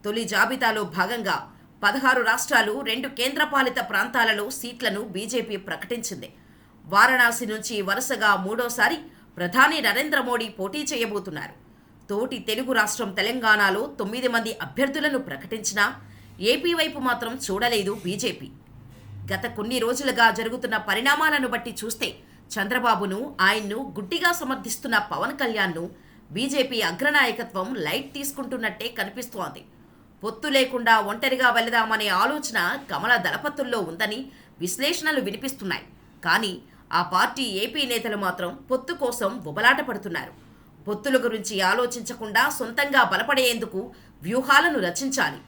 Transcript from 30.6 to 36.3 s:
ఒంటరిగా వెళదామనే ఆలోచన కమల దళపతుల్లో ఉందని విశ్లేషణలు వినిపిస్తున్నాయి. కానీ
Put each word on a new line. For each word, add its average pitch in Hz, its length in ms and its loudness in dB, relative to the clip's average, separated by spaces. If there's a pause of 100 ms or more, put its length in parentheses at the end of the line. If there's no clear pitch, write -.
ఒంటరిగా 240 500 2
వెళదామనే 226 580 2
ఆలోచన 220 680 0 (120)
కమల 202 260 4
దళపతుల్లో 240 640 -2
ఉందని 208 460 -4 (340)
విశ్లేషణలు 285 600 0
వినిపిస్తున్నాయి. 202 600 -6 (420)
కానీ 185 340 2 (340)